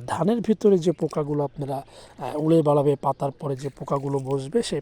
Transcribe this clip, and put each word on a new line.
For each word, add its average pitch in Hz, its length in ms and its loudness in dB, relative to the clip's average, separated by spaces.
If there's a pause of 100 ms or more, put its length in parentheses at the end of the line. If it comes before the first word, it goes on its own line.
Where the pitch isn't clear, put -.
ধানের 208 340 0
ভিতরে 202 380 4
যে 170 140 0
পোকাগুলো 147 520 -2
আপনারা, 139 320 -6
আহ, - 600 -12
উড়ে 156 260 4
বেড়াবে, 147 340 4
পাতার 139 340 -4
পরে 139 260 -6
যে 139 120 -8
পোকাগুলো 139 500 -4
বসবে, 139 440 -2
সেই 160 200 -4